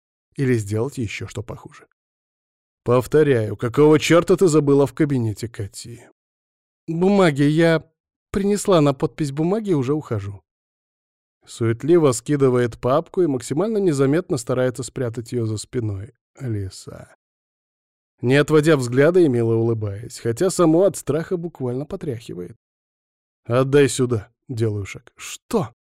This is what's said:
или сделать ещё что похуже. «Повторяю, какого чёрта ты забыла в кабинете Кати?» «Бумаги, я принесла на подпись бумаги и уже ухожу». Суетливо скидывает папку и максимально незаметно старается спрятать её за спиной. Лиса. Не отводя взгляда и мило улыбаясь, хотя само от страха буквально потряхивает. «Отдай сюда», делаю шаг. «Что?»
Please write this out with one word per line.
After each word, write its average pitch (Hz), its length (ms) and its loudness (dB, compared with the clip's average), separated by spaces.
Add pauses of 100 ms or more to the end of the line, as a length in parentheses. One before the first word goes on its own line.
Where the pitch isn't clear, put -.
(360)
или 131 180 0
сделать 110 440 -4
ещё 104 280 -8
что - 160 -12
похуже. - 460 -18 (960)
«Повторяю, 120 720 2
какого 147 420 4
чёрта 170 380 2
ты 196 100 2
забыла 143 400 4
в - 80 -12
кабинете 120 540 -4
Кати?» - 540 -14 (840)
«Бумаги, 170 560 2
я 160 480 2 (400)
принесла 202 500 2
на 143 140 2
подпись 143 380 -4
бумаги 190 380 -2
и 175 40 2
уже 139 200 -2
ухожу». 101 460 -8 (1040)
Суетливо 135 680 2
скидывает 123 680 0
папку 156 440 -2
и 175 40 2
максимально 151 520 -4
незаметно 156 580 0
старается 127 480 -4
спрятать 120 480 -8
её 120 140 -2
за 110 100 -4
спиной. 107 580 -8 (240)
Лиса. - 760 -10 (1040)
Не 123 160 2
отводя 151 400 4
взгляда 135 420 2
и 170 100 6
мило 117 260 2
улыбаясь, 113 680 -4
хотя 117 300 -2
само 170 340 4
от 190 120 2
страха 165 400 -4
буквально 139 480 -8
потряхивает. 160 720 -12 (880)
«Отдай 135 440 2
сюда», 123 420 -4 (180)
делаю 110 360 -6
шаг. - 320 -20
«Что?» - 560 -6 (120)